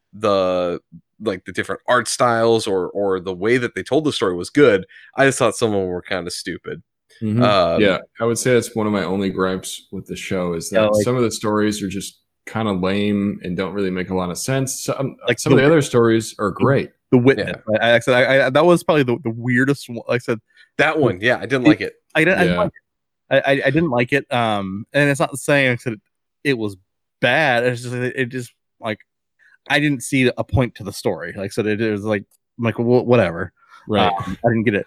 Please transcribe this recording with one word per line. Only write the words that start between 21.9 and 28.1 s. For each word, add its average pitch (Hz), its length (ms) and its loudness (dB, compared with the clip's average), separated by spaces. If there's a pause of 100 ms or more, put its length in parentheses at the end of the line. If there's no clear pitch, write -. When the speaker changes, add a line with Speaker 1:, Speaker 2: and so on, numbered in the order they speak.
Speaker 3:
I 160 80 2
didn't, 180 140 2
I 175 40 2
didn't 175 140 2
Speaker 2:
Yeah. 180 60 0
Speaker 3:
like 185 100 -4
it. - 0 - (580)
I, 135 80 2
I, 139 140 2 (140)
I 139 40 0
didn't 160 200 0
like 123 220 -2
it. 139 200 -2
Um, 104 600 -2
and 143 160 2
it's 143 120 0
not 143 180 -4
saying 135 460 2
that 110 160 -8 (420)
it 143 160 0
was 104 180 -6 (440)
bad. 127 440 2
It's 123 180 -2
just, 123 120 -10
it, 123 220 -6